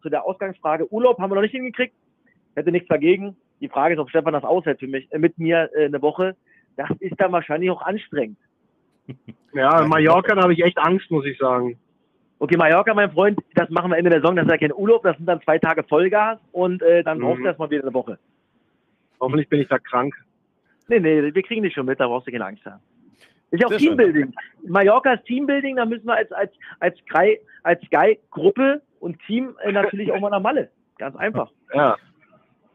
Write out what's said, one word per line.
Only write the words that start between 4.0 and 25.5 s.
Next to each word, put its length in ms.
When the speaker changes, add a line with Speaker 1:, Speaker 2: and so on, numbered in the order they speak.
Speaker 1:
Stefan 240
das 100
aushält 360
für 80
mich, 260
äh, 60
mit 180
mir, 380
äh, 100
eine 160
Woche. 340
Das 140
ist 220
dann 100
wahrscheinlich 380
auch 140
anstrengend. 540
Speaker 2:
Ja, 280
Speaker 3:
Ja, 60
Speaker 2:
Mallorca, 340
Speaker 3:
die 80
Woche. 60
Speaker 2:
da 60
habe 120
ich 100
echt 140
Angst, 320
muss 160
ich 120
sagen. 420
Speaker 1:
Okay, 160
Mallorca, 380
mein 180
Freund, 280
das 160
machen 180
wir 80
Ende 140
der 100
Saison, 140
das 100
ist 60
ja 80
kein 120
Urlaub, 300
das 160
sind 80
dann 160
zwei 160
Tage 240
Vollgas 560
und, 320
äh, 200
dann 160
brauchst 180
du 40
Speaker 2:
Mhm. 60
Speaker 1:
erstmal 240
wieder 100
eine 140
Woche. 240
Speaker 2:
Hoffentlich 300
bin 100
ich 80
da 120
krank. 340
Speaker 1:
Nee, 120
nee, 340
wir 80
kriegen 220
dich 100
schon 140
mit, 120
da 60
brauchst 220
du 40
keine 140
Angst 180
haben. 160
Ist 100
ja 60
auch 40
Speaker 3:
Sehr 80
schön. 180
Speaker 1:
Teambuilding. 360
Mallorca 460
ist 120
Teambuilding, 520